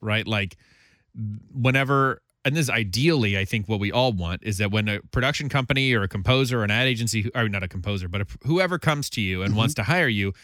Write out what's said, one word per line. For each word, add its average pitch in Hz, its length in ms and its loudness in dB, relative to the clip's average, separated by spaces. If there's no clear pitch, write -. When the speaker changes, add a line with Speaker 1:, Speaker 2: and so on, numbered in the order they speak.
Speaker 1:
right? 107 260 0
Like, 101 300 -2
whenever, 135 680 2
and 139 100 2
this 165 80 2
is 113 60 0
ideally, 113 680 2
I 95 80 0
think 98 220 -4
what 104 120 0
we 101 120 0
all 127 220 2
want 87 300 -4
is 101 140 -4
that 101 140 0
when 107 160 2
a 104 140 -2
production 139 380 0
company 135 440 2
or 104 100 2
a 95 40 -2
composer 123 540 0
or - 20 0
an 104 80 0
ad 120 160 2
agency, 113 480 -2
or 113 140 0
not 98 140 -4
a 92 40 -6
composer, 92 400 -6
but 98 140 -4
a, 95 60 -4
whoever 175 340 0
comes 147 320 -2
to 123 100 -4
you 92 200 -2
and 98 100 0
Speaker 2:
Mm-hmm. 104 60 2
Speaker 1:
wants 110 180 2
to 104 80 -2
hire 160 240 2
you, 98 260 0